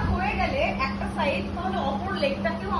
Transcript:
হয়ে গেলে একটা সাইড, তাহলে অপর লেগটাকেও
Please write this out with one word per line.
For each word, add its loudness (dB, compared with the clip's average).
হয়ে 2
গেলে 2
একটা -2
সাইড, 2
তাহলে 0
অপর -2
লেগটাকেও 0